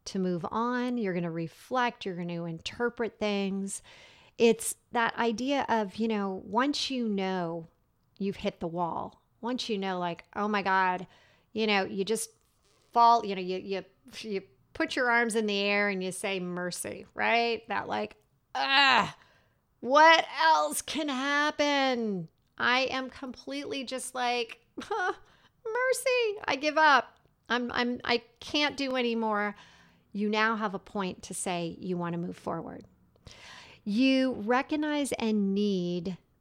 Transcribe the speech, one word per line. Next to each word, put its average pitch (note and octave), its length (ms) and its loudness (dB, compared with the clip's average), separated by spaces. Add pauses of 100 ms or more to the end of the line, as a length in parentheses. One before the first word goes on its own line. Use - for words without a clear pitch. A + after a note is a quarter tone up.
to - 140 -6
move F3+ 320 -2
on. B3 460 -2
You're G3 160 -2
gonna F3 180 -2
reflect. A#3 720 -4
You're F#3 100 -6
gonna F3 300 -6
interpret A3 720 -4
things. G3 640 -2 (560)
It's A3+ 380 4 (180)
that A3+ 240 0
idea A#3+ 500 0
of, G#3+ 300 0
you A3 100 0
know, G3 380 -2
once C4+ 440 0
you B3 200 -2
know F#3 580 -2 (500)
you've G3 200 -4
hit - 220 -4
the F3 80 -4
wall, E3+ 540 -4 (200)
once A#3+ 280 -4
you G#3+ 80 -2
know, F#3+ 220 -2
like, F3 240 -4 (120)
"Oh G#3 120 -2
my G#3 140 0
God," F#3 440 2 (460)
you A3 160 -2
know, G3+ 160 2
you G3 220 -4
just G#3+ 240 -2 (640)
fall, A#3 320 6
you G3 100 -4
know, F#3+ 60 -4
you, F#3 160 -4
you, F#3+ 280 -6 (360)
you G3+ 200 -4 (320)
put D#4+ 220 -4
your B3 160 2
arms A#3 240 2
in A3+ 100 2
the G3+ 140 0
air G3+ 300 2
and F#3+ 140 -2
you F#3 80 -4
say, G3 280 -4
"Mercy," F3+ 720 -6
right? A3+ 540 0
That, G3+ 200 -4
like, G#3+ 280 -4 (400)
"Ugh, C4+ 540 4 (720)
what D#4 440 8 (160)
else D4+ 400 4
can D4+ 280 -4
happen? C4+ 1160 0 (300)
I A#3+ 240 2 (100)
am C4 200 -4
completely C4+ 720 -8
just B3 320 -10
like, A#3+ 440 -2 (180)
<laughs> - 0 -
mercy, A4+ 1700 -2
I - 140 0
give D4+ 180 0
up. D4 420 4 (300)
I'm, A#3+ 220 0
I'm, B3 320 -2
I A#3+ 200 2 (160)
can't D4 380 -2
do C4+ 180 -2
anymore." A3 600 0 (560)
You G#3 160 -2
now A3 280 2
have G#3 180 -4
a F#3+ 60 -8
point F#3 440 -6
to F#3 120 -12
say F3 440 -4
you F3+ 180 -4
wanna F3 200 -4
move F3+ 200 -6
forward. - 480 -8 (1000)
You C4 500 4 (100)
recognize D4 680 0
and G#3 400 0
need F3+ 640 -2 (240)